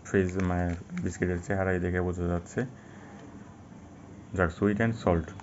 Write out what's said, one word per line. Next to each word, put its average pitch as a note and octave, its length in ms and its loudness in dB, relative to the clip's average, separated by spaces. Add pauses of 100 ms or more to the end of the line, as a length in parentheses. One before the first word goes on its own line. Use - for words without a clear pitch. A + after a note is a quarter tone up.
ফ্রিজ, F#2+ 380 2
মানে F2 320 2 (280)
বিস্কিটের F2+ 440 0
চেহারাই F#2+ 320 2
দেখে F2+ 220 2
বোঝা F2+ 260 0
যাচ্ছে। F2 400 0 (1700)
যাক, F2+ 160 4 (100)
sweet G#2 180 4
and A2+ 140 4 (120)
salt, E2+ 260 4 (120)